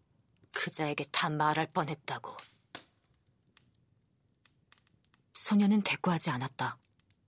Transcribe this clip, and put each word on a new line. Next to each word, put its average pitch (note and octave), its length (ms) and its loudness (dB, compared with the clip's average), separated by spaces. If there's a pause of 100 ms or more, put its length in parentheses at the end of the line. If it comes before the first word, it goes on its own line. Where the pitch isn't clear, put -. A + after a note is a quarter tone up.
(500)
그자에게 D3 600 -2
다 - 180 0
말할 D3+ 420 2
뻔했다고." - 640 -4 (3000)
소녀는 G3+ 500 4
대꾸하지 E3+ 480 0
않았다. B2+ 480 -6 (480)